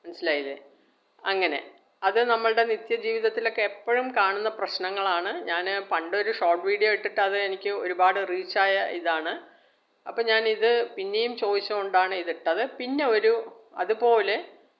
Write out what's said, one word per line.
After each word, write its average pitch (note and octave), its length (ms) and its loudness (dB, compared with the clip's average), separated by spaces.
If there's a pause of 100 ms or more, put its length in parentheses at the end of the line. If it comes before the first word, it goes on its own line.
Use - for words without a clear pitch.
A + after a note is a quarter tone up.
മനസ്സിലായില്ലേ? D3 520 -4 (640)
അങ്ങനെ F#3 380 0 (420)
അത് G3 220 2
നമ്മളുടെ A3+ 400 2
നിത്യജീവിതത്തിലൊക്കെ A3+ 960 -2
എപ്പോഴും A#3+ 520 0
കാണുന്ന G3+ 340 2
പ്രശ്നങ്ങളാണ്. F#3+ 840 -2 (140)
ഞാൻ F3 200 -2 (200)
പണ്ടൊരു G3 480 -2
ഷോർട്ട് F3 320 2
വീഡിയോ G#3 280 2
ഇട്ടിട്ട് G#3 280 -2
അത് G3 180 2
എനിക്ക് G3 360 -4
ഒരുപാട് F3+ 440 2 (100)
റീച്ചായ F#3+ 460 0 (160)
ഇതാണ്. E3 420 -2 (760)
അപ്പം A#3 200 -4
ഞാനിത് A3 440 2 (200)
പിന്നെയും G#3+ 460 -4
ചോദിച്ചുകൊണ്ടാണ് G3 760 0
ഇതിട്ടത്. E3+ 480 -2 (100)
പിന്നെ C4+ 340 -2
ഒരു A3 260 4 (440)
അതുപോലെ A3 600 2 (440)